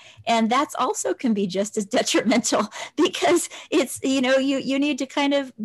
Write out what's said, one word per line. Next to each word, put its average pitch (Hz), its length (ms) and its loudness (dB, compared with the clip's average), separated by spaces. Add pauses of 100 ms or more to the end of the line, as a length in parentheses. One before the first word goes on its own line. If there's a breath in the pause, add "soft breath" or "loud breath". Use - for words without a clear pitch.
(260 loud breath)
And 226 240 2
that's 277 260 0
also 294 380 -2
can 233 200 -2
be 202 120 0
just 190 320 -4
as 208 80 -2
<laughs> - 120 -2
detrimental, - 680 2 (280 loud breath)
because 339 540 2 (200 loud breath)
it's, - 340 0
you 269 160 2
know, 262 180 2
you, 269 200 2
you 269 220 -2
need 285 180 0
to 277 80 -2
kind 285 300 0
of 269 180 -2 (120)